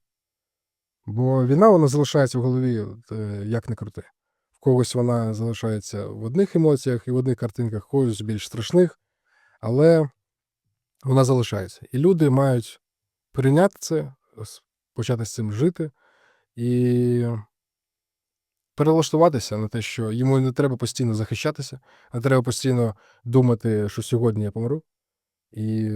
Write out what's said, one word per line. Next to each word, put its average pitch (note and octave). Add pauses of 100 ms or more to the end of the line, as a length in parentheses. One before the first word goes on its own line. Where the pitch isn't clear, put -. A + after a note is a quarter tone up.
(1080)
Бо B2+
війна, E3
вона E3
залишається C3+
в A#2+
голові, B2+
от, G#2
е, G#2
як A2
не A#2
крути. - (500)
В -
когось B2
вона A#2
залишається G#2+
в G#2
одних F3
емоціях C3+
і -
в B2
одних C3
картинках, A2+
в -
когось A#2+
більш G#2+
страшних, E3 (640)
але D3+ (960)
вона C3
залишається. A#2 (120)
І B2+
люди D#3+
мають C3 (520)
прийняти C#3+
це, D3 (240)
с-, - (340)
почати A#2
з -
цим G#2+
жити D#3 (640)
і... B2 (1500)
Перелаштуватися D#3
на G#2+
те, A2+
що A2
йому C3
не B2+
треба C3+
постійно A#2
захищатися, B2 (340)
не A#2+
треба C3
постійно A#2+ (280)
думати, A#2
що A2+
сьогодні A2+
я G2+
помру, A#2+ (680)
і A2